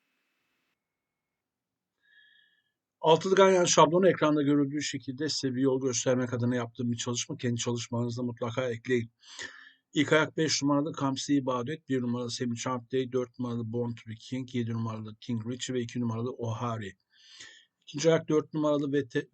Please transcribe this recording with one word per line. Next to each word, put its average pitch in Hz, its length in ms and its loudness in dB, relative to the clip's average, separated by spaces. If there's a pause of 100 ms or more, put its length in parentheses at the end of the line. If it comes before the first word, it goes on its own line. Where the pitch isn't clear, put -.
(3000)
Altılı 165 340 6
ganyan 190 300 8
şablonu 170 440 6
ekranda 151 320 4
görüldüğü 143 400 2
şekilde 139 480 -6
size 127 260 -4
bir 127 60 -2
yol 131 200 2
göstermek 127 520 0
adına 120 220 0
yaptığım 120 360 -4
bir 117 60 -2
çalışma. 123 400 -6
Kendi 120 220 -2
çalışmalarınızda 120 640 -4
mutlaka 120 460 -4
ekleyin. 117 420 -2 (800)
İlk 156 200 2
ayak 156 240 2
beş 151 260 0
numaralı 143 300 0
Kamsi 135 420 -2
Ibadet, 127 540 -2
bir 131 120 0
numaralı 120 300 -4
Semi 120 260 -4
Champ 123 340 -6
Day, 131 200 -2
dört 123 280 -4
numaralı 117 340 -6
Born 120 160 -2
to 117 220 -12
be 110 80 -10
King, 127 360 -10
yedi 117 160 -2
numaralı 110 500 -6
King 117 300 -6
Richie 127 240 -6
ve 123 60 0
iki 120 180 -6
numaralı 120 320 -2
Ohari. 113 640 -6 (960)
İkinci 156 220 0
ayak 160 200 2
dört 151 240 0
numaralı 147 400 0
Vete-, 143 400 -2